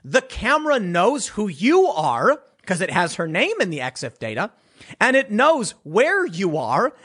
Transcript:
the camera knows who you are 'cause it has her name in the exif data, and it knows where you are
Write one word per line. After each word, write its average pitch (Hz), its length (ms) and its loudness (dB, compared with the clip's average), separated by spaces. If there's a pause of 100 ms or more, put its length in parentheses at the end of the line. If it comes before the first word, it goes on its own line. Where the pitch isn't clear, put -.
the 156 180 2
camera 277 580 0
knows 190 500 0
who 208 180 -4
you 262 400 2
are 156 540 0 (280)
'cause 180 100 -2
it 180 120 -4
has 170 240 0
her 170 120 -4
name 285 320 -2
in 214 100 0
the 151 100 -6
exif 127 400 -8
data, 117 320 -6 (500)
and 254 160 4
it 269 120 0
knows 254 420 2 (120)
where 311 420 0
you 170 300 -4
are 151 380 0 (120)